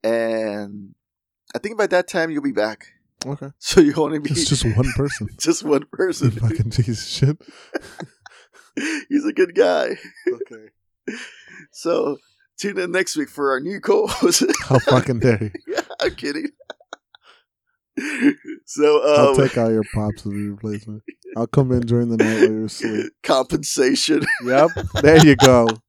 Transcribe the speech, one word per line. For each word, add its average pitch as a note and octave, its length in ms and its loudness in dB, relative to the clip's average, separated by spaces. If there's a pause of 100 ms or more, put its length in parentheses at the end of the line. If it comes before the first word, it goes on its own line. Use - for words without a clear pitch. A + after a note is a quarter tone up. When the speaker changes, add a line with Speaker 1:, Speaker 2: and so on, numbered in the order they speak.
Speaker 1:
And A2 880 -4 (600)
I - 20 -6
think G#3+ 220 -8
by G3+ 80 0
that F3+ 200 0
time E3 220 -4
you'll D3 140 -4
be C#3 80 -2
back. G#2+ 380 -4 (360)
Speaker 2:
Okay. C#3 300 -10
Speaker 1:
<laughs> - 20 -20
So - 240 4
you D3 140 4
only D#3 240 -2
be D3 100 -8
Speaker 2:
It's - 180 -2
just - 160 -2
one A#2 320 0
person. C3+ 380 -4
Speaker 1:
<laughs> - 60 -20
just D#3+ 240 -2
one D3 280 0
person. E3 400 0
Speaker 2:
You G#2+ 100 -10
fucking A2 280 -2
piece A#2 200 0
of A2 80 -6
shit. - 400 -2 (1400)
Speaker 1:
<laughs> D4 320 -8
He's C#4+ 160 -2
a D#4 80 -4
good F3 220 0
guy. C#3+ 420 0 (340)
Speaker 2:
Okay. - 840 -14 (560)
Speaker 1:
So D#3+ 460 -4 (420)
tune G3+ 180 -6
in F3+ 140 -4
next F#3 260 -2
week C#3+ 120 -4
for C#3+ 220 -2
our C3 80 0
new F#3 200 -8
co-host. - 640 0 (120)
<laughs> - 100 -8
Speaker 2:
How C3+ 120 4
fucking B2+ 440 2
dare A2 240 2
you? G2+ 60 -10 (160)
Speaker 1:
Yeah, G4 140 -4 (180)
I'm - 140 -2
kidding. - 360 -8 (1500)
<laughs> D4 380 -2 (300)
So, D3 380 2
um, D3 160 4 (100)
Speaker 2:
I'll C3 60 2
take C3+ 220 2
all A2+ 140 0
your A2 220 0
pops G#2+ 320 -6
if G2+ 80 -6
you G#2 220 -8
replace G#2 300 -10
me. G#2+ 140 -14 (380)
I'll A#2 100 -2
come C3 240 2
in B2 80 2
during A#2+ 300 0
the A2+ 80 -2
night A2 240 2
while A2 100 4
you're A2 140 -4
asleep. G#2+ 520 -6
Speaker 1:
<laughs> - 60 -20
Compensation. C#3+ 1000 0 (220)
Speaker 2:
Yep. C3+ 260 4 (320)
There D#3 240 8
you C#3 120 8
go. B2 300 6 (220)